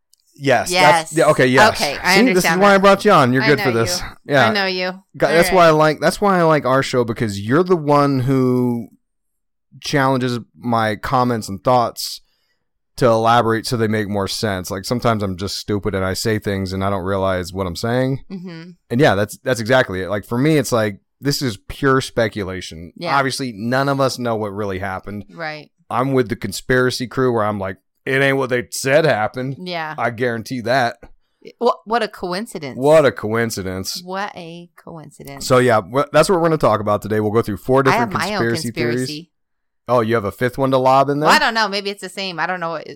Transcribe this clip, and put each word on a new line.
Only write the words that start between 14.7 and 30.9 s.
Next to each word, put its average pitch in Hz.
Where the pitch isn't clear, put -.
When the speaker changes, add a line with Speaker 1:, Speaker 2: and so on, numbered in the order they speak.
Speaker 1:
sometimes 117
I'm 95
just 92
stupid 104
and 95
I 95
say 110
things 95
and 95
I 98
don't 98
realize 95
what 95
I'm 87
saying. 127
Speaker 2:
Mm-hmm. 175
Speaker 1:
And 120
yeah, 131
that's, 104
that's 131
exactly 110
it. 87
Like, 101
for 120
me, 151
it's 131
like, 110
this 139
is 123
pure 135
speculation. 92
Speaker 2:
Yeah. 165
Speaker 1:
Obviously, 135
none 123
of 139
us 131
know 120
what 107
really 98
happened. 98
Speaker 2:
Right. 156
Speaker 1:
I'm 131
with 127
the 107
conspiracy 127
crew 127
where 113
I'm 104
like, 95
"It 135
ain't 135
what 131
they 123
said 143
happened." 127
Speaker 2:
Yeah. 170
Speaker 1:
I 120
guarantee 117
that. 120